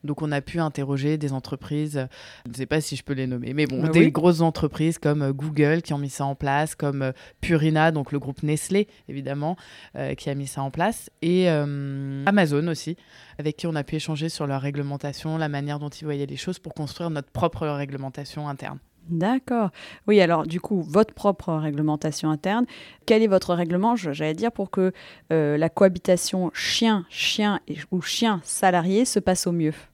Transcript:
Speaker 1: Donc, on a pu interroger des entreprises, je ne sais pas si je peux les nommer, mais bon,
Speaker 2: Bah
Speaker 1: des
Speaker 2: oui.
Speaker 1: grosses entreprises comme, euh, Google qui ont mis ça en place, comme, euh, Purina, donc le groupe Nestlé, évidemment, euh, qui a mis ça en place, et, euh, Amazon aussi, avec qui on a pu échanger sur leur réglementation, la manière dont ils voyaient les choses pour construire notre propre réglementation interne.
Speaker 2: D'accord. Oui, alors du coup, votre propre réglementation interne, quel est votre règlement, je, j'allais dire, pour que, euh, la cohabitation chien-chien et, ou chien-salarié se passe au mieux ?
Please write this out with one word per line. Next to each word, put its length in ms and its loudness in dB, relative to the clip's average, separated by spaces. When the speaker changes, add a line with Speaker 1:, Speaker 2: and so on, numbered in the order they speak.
Speaker 1:
Donc, 160 -4
on 100 -2
a 80 0
pu 220 -4
interroger 560 0
des 160 -2
entreprises, 720 -4
je 60 -10
ne 40 -12
sais 100 -4
pas 140 0
si 160 -6
je 80 -10
peux 80 -8
les 160 -2
nommer, 260 -4
mais 120 4
bon, 160 -2
Speaker 2:
Bah 80 2
Speaker 1:
des 160 8
Speaker 2:
oui. 60 4
Speaker 1:
grosses 280 4
entreprises 580 0
comme, 240 0
euh, 120 0
Google 480 2
qui 100 -8
ont 60 -2
mis 120 -4
ça 140 -6
en 120 -2
place, 380 0
comme, 280 -2
euh, 100 0
Purina, 500 4
donc 220 -4
le 60 -2
groupe 220 -8
Nestlé, 460 0
évidemment, 480 -6
euh, 180 -4
qui 140 -8
a 60 -2
mis 120 -6
ça 140 -8
en 100 -4
place, 380 -2
et, 280 4
euh, 760 -2
Amazon 400 4
aussi, 280 -4
avec 180 -2
qui 100 -6
on 80 -2
a 80 -2
pu 140 -4
échanger 320 -4
sur 180 -4
leur 140 -2
réglementation, 760 -6
la 120 -2
manière 300 -4
dont 100 -8
ils 160 -14
voyaient 200 -4
les 120 -10
choses 220 -6
pour 140 -14
construire 360 -6
notre 200 -6
propre 380 -2
réglementation 800 -8
interne. 320 -10
Speaker 2:
D'accord. 640 0
Oui, 140 8
alors 240 4
du 160 -4
coup, 200 0
votre 340 2
propre 380 0
réglementation 760 0
interne, 360 0
quel 180 6
est 40 4
votre 280 4
règlement, 400 2
je, 180 -4
j'allais 220 -2
dire, 160 -2
pour 180 -6
que, 240 2
euh, 240 4
la 100 2
cohabitation 880 2
chien-chien 1120 0
et, 100 -8
ou 100 0
chien-salarié 1000 2
se 160 2
passe 260 0
au 60 0
mieux ? 220 2